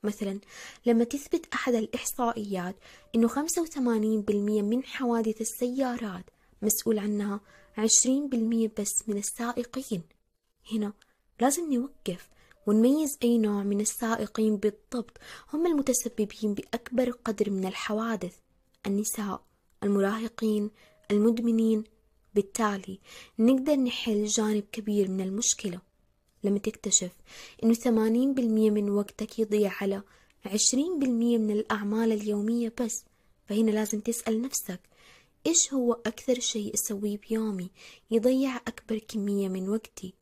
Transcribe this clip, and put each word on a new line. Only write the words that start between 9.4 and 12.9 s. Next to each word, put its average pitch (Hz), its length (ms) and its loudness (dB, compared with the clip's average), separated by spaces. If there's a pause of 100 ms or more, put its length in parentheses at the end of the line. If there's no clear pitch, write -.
هنا 208 220 -2 (480)
لازم 285 320 2
نوقف 240 560 -4 (360)
ونميز 262 580 4